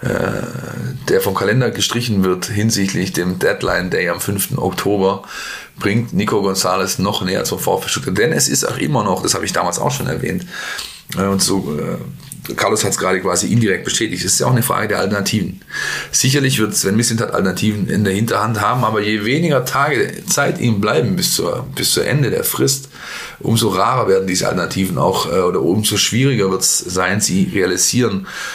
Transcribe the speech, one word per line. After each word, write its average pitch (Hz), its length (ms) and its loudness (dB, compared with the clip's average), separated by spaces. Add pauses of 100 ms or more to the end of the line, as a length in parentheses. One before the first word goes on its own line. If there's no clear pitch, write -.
äh, - 60 -2 (1000)
der 95 120 4
vom 98 140 0
Kalender 110 380 2
gestrichen 110 500 0
wird 90 240 2
hinsichtlich 101 680 0
dem 90 280 -2
Deadline 90 500 0
Day 87 180 0
am 85 120 -2
fünften 101 360 -2
Oktober, 98 680 0 (540)
bringt 117 340 0
Nico 104 300 2
Gonzalez 95 560 0
noch 98 260 -2
näher 92 200 -2
zum - 140 -4
VfB - 300 0
Stuttgart. - 280 -2
Denn 113 160 2
es - 160 2
ist - 160 0
auch - 140 -2
immer 117 260 0
noch, 95 180 0
das - 120 0
habe 87 100 -4
ich 95 80 -4
damals 87 260 0
auch - 120 0
schon 135 160 -4
erwähnt, - 400 -4 (680)
äh, 92 60 0
und 98 200 2
so, 82 360 0
äh, - 760 -8
Carlos 107 280 0
hat's 98 140 0
gerade 92 240 0
quasi 90 280 0
indirekt 104 340 2
bestätigt, - 380 -2
es 95 120 0
ist - 60 0
ja 135 60 2
auch 123 60 4
eine 120 100 4
Frage 104 260 0
der 101 100 0
Alternativen. 98 640 0 (500)
Sicherlich 131 460 2
wird 104 180 0
Sven 98 180 2
Mislintat 117 380 2
Alternativen 98 560 0
in 101 160 2
der 95 80 2
Hinterhand 107 480 2
haben, 120 240 2
aber 110 160 2
je 104 240 0
weniger 139 400 2
Tage 131 600 0
Zeit - 340 0
ihm 110 220 2
bleiben 110 340 2
bis 90 160 0
zur, 85 420 -2
bis - 180 0
zur - 140 2
Ende 135 220 2
der - 160 0
Frist, - 460 0 (500)
umso 110 300 2
rarer 107 380 2
werden 95 180 4
diese 90 200 0
Alternativen 90 520 -2
auch, 92 340 0
äh, 92 60 2
oder 90 240 2
umso 104 340 2
schwieriger 110 540 2
wird's - 280 0
sein, 92 440 0
sie 90 320 2
realisieren 95 720 0 (280)